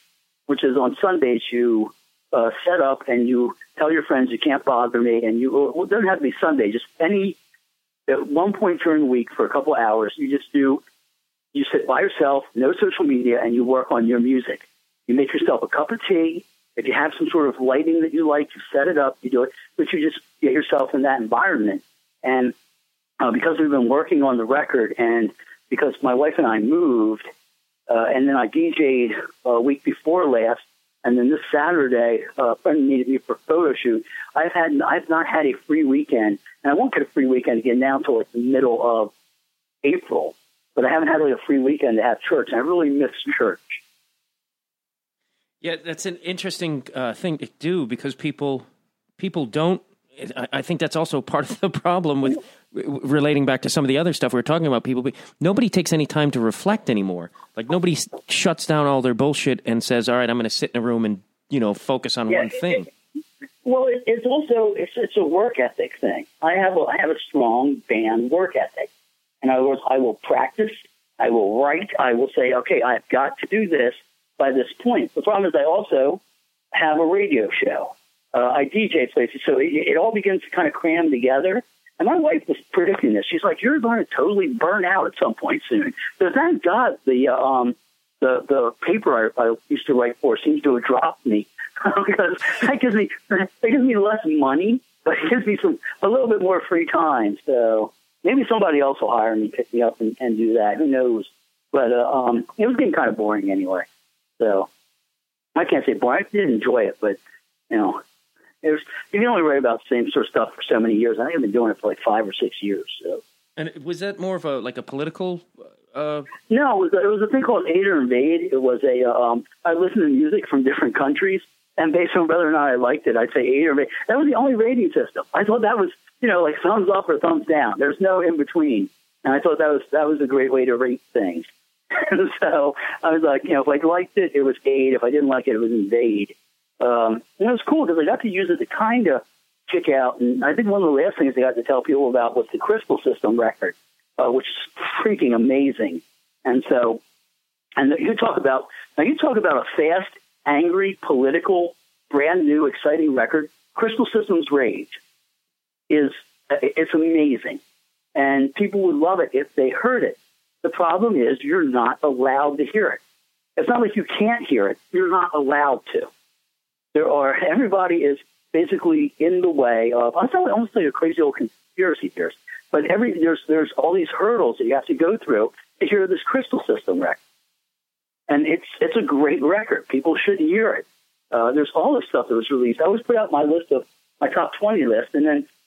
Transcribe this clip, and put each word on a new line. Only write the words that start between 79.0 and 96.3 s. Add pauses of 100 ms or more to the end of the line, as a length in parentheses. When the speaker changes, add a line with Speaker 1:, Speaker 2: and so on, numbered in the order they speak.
Speaker 1:
places,
so
it,
it
all
begins
to
kind
of
cram
together. (340)
And
my
wife
was (160)
predicting
this.
She's
like,
"You're
gonna
totally
burn
out
at
some
point
soon." (260)
So
thank
God
the,
uh,
um, (420)
the,
the (100)
paper
I,
I (140)
used
to
write
for
seems
to
have
dropped
me (300)
<laughs>
because (260)
that
gives
me, (200)
that (120)
gives
me
less
money, (240)
but
it
gives
me
some, (220)
a
little
bit